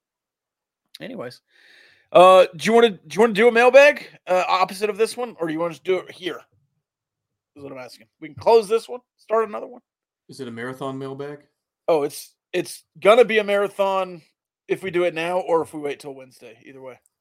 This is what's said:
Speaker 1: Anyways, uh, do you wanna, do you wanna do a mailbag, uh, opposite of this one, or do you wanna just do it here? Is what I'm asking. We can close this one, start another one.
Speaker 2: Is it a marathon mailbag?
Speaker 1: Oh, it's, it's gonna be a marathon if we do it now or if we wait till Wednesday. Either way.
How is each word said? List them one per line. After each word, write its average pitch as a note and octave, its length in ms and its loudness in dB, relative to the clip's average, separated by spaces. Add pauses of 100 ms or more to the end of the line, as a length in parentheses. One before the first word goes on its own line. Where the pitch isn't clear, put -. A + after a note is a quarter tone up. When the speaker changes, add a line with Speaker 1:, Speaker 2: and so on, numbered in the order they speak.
(1000)
Speaker 1:
Anyways, E3+ 400 -16 (720)
uh, F#3 320 8 (100)
do D3 100 -8
you G#3+ 60 0
wanna, A#3 180 4
do D3+ 240 -16
you F3+ 60 0
wanna A#3 120 2
do A3 160 4
a A#3 40 2
mailbag, B3+ 540 4 (220)
uh, F3+ 200 0
opposite F#3 400 -2
of G3 80 -4
this A3 200 -4
one, A#3+ 240 -10
or E3+ 80 -6
do D#3 40 -6
you D#3 60 -6
wanna E3+ 140 -6
just C#3+ 120 -20
do F#3 140 -2
it - 140 -14
here? D#3 280 -12 (1160)
Is C#3+ 80 -20
what C#3 80 -16
I'm C3 60 -18
asking. A#2+ 280 -20 (140)
We D#3 80 -18
can C#3+ 80 -20
close A3 320 2
this A3+ 200 -4
one, B3 120 -14 (160)
start A3 320 -4
another A3+ 180 -14
one. A#3+ 160 -20 (460)
Speaker 2:
Is C3+ 120 -20
it B2+ 60 -12
a A#2+ 60 -14
marathon C3 440 -12
mailbag? C#3 440 -14 (480)
Speaker 1:
Oh, D#3 160 0
it's, - 300 -12 (180)
it's - 320 -8 (160)
gonna A3+ 240 6
be G#3+ 140 -2
a G#3 60 -2
marathon G3 800 -4 (460)
if F3+ 140 -6
we F#3 100 -10
do F3 100 -2
it F3 100 -2
now E3+ 280 -4
or E3+ 220 -2
if C#3+ 120 -12
we D3+ 60 -12
wait C#3+ 180 -10
till C#3 160 -16
Wednesday. B2+ 500 -20
Either C3+ 160 -20
way. B2+ 180 -20 (220)